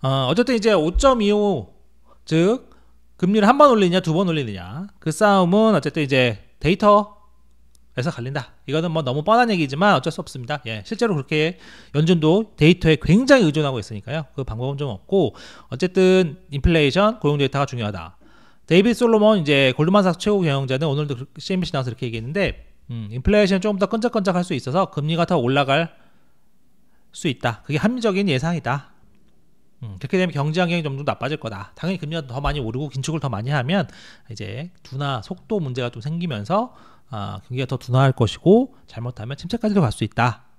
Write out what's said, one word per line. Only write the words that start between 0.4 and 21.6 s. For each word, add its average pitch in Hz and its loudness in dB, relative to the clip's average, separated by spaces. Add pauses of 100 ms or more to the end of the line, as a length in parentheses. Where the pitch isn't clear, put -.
이제 220 2
오점이오, 202 2 (560)
즉 180 0 (440)
금리를 202 2
한 254 6
번 294 8
올리느냐, 185 4
두 160 -2
번 185 0
올리느냐, 123 -6 (120)
그 156 -6
싸움은 202 4
어쨌든 151 -2
이제 127 0 (160)
데이터에서 - -2
갈린다. 127 -8 (140)
이거는 160 -2
뭐 160 -2
너무 147 -2
뻔한 233 4
얘기지만 175 2
어쩔 147 0
수 - -10
없습니다. 139 -10
예, 110 -8
실제로 220 -2
그렇게 156 -2 (380)
연준도 165 2
데이터에 160 4
굉장히 247 4
의존하고 143 -2
있으니까요. 117 -10 (100)
그 139 -6
방법은 127 -8
좀 139 -6
없고, 127 0 (340)
어쨌든 185 2 (140)
인플레이션, 165 2
고용 147 0
데이터가 139 0
중요하다. 104 -8 (480)
데이비드 196 4
솔로몬 220 4
이제 139 4
골드만삭스 180 2
최고 208 0
경영자는 139 -2
오늘도 143 -4
그 127 -14 (120)
씨엔비씨 185 -4